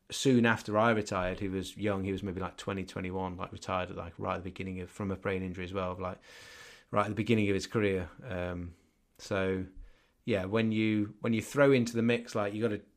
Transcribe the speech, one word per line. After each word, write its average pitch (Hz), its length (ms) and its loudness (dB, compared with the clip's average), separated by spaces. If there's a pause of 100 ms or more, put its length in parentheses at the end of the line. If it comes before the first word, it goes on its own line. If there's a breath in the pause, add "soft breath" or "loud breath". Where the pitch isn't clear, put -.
(120)
soon 123 340 6
after 107 320 2
I 113 140 6
retired, 95 480 0
he 101 80 -4
was 92 300 -4
young, 101 260 0
he 98 80 -2
was 92 100 -2
maybe, 92 200 -4
like, 90 160 -6
twenty, 98 260 -4
twenty-one, 92 540 -6
like, 92 140 -8
retired 92 380 -4
at, 92 60 -10
like, 90 220 -10
right 95 180 -2
at 90 80 -6
the 92 60 -8
beginning 92 320 -8
of, 90 80 -10
from 101 200 -4
a 95 60 0
brain 95 260 -2
injury 92 240 -6
as 90 80 -8
well, 92 260 -2
like, 92 180 -6 (760 loud breath)
right 104 140 4
at 104 40 -4
the 101 60 -4
beginning 107 340 4
of 98 60 4
his 92 100 -2
career. 95 440 0 (200)
Um, 87 440 -6 (440 soft breath)
so, 95 460 0 (640 soft breath)
yeah, 98 200 0
when 110 260 2
you, 107 500 2
when 117 100 0
you 110 100 2
throw 139 300 6
into 117 240 4
the 117 60 2
mix, 120 340 2
like, 101 180 0
you 107 80 -4
gotta 104 200 -2 (160)